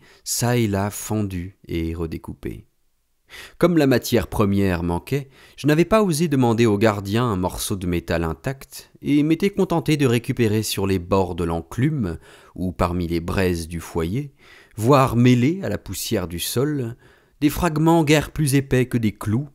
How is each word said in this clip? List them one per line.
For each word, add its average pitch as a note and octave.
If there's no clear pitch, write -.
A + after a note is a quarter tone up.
çà B2
et A#2
là G2+
fendue F#2+
et E2
redécoupée. -
Comme E3+
la D3
matière A#2
première G2
manquait, G#2+
je -
n'avais D#3
pas A3
osé E3+
demander A#2+
au G2+
gardien G#2
un A2
morceau F2+
de F#2
métal E2+
intact, -
et C#3+
m'étais E3
contenté E3+
de C#3
récupérer A#2
sur G2
les F#2+
bords F2+
de F2
l'enclume, F2
ou F2+
parmi F2
les E2+
braises F2
du E2+
foyer, F#2+
voire A#2+
mêlés B2
à C3
la F#2
poussière F#2+
du E2+
sol, C3
des D3
fragments E3
guère D3
plus C#3
épais C3+
que B2+
des A2
clous A#2